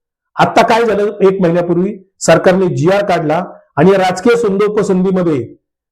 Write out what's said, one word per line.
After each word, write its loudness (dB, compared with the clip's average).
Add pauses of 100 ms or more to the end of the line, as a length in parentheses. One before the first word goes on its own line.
(380)
आता 2
काय 0
झालं, -2
एक 2
महिन्यापूर्वी 0 (220)
सरकारने 2
जीआर 0
काढला -2 (320)
आणि 4
या 4
राजकीय 0
संदोपसंधीमध्ये, -2 (380)